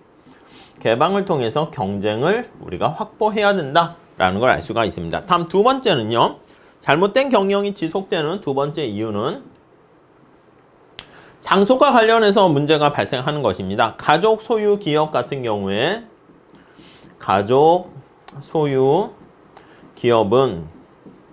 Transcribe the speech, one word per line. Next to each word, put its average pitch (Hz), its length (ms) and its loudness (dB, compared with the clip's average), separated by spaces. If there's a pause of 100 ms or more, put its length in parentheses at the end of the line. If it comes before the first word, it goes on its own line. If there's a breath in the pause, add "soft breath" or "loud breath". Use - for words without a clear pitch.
(800 loud breath)
개방을 165 460 0
통해서 151 440 -2
경쟁을 110 800 -2 (120)
우리가 90 280 -4
확보해야 208 680 -2
된다라는 143 840 -2
걸 127 100 4
알 82 140 0
수가 110 220 -2
있습니다. 82 420 -6
다음 170 200 0
두 190 140 2
번째는요. 123 760 0 (420 soft breath)
잘못된 202 500 2
경영이 202 460 0
지속되는 175 640 -4
두 139 140 -4
번째 151 280 -2
이유는 113 600 -4 (1900 loud breath)
상속과 254 540 2
관련해서 220 580 4
문제가 147 420 2
발생하는 135 520 -4
것입니다. 104 540 -2
가족 214 440 2
소유 208 380 0
기업 151 320 0
같은 131 320 -4
경우에, 113 600 -2 (1160 loud breath)
가족 135 720 2 (480)
소유 147 680 0 (840 loud breath)
기업은 113 720 2 (680)